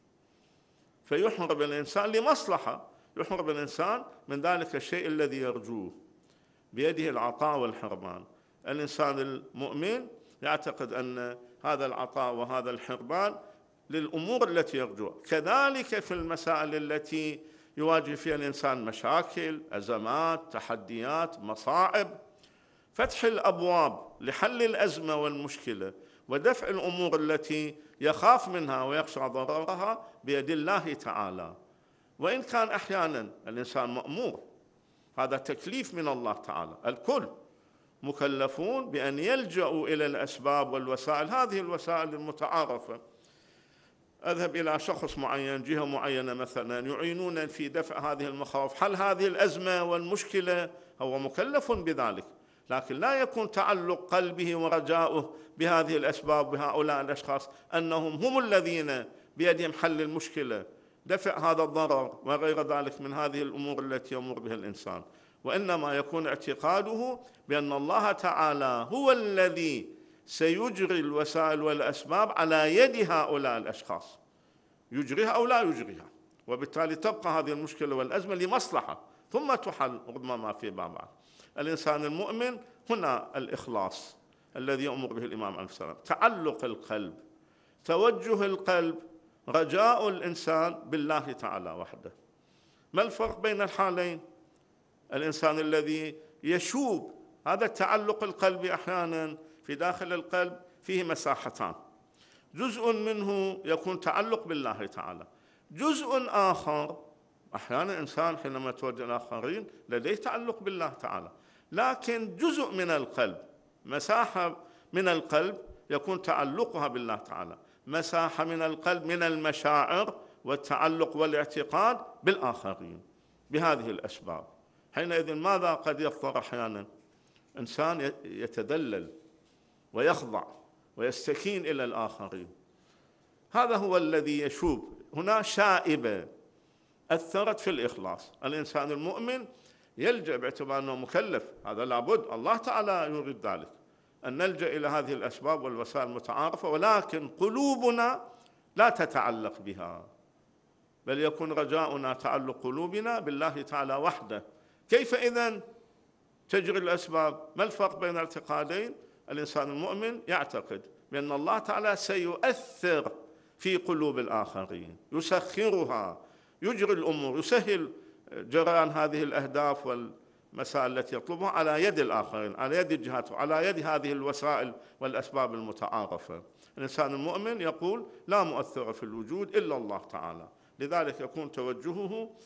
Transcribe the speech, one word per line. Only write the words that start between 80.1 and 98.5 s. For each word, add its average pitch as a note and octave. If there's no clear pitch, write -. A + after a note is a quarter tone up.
فيما F#2+
بعد. -
الإنسان D3+
المؤمن A3
هنا D3+
الإخلاص A2+
الذي C3+
يأمر C3
به A#2
الإمام G2+
عليه F#2
السلام، -
تعلق E3
القلب، G#2
توجه G3+
القلب، F#3
رجاء G3+
الإنسان E3
بالله D3
تعالى F#2
وحده. F2
ما F#3+
الفرق A3+
بين G3+
الحالين؟ F3+
الإنسان D#3
الذي D#3
يشوب F3+
هذا G3+
التعلق G#3+
القلبي F#3